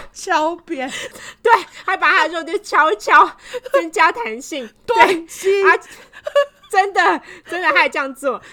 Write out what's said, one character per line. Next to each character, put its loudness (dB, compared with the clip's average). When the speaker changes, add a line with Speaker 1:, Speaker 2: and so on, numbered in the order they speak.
Speaker 1:
敲 -2
扁。 -10
Speaker 2:
对， 4
还 -2
把 2
他 2
的 -8
肉 -6
就 -6
敲 0
一 -2
敲， 4
增 0
加 2
弹 -8
性。 -10
Speaker 1:
<laughs> -20
断 4
筋。 -2
Speaker 2:
对， 4
啊， 4
真 0
的， 2
真 -8
的， 0
他 2
还 4
这 -6
样 -4
做。 -4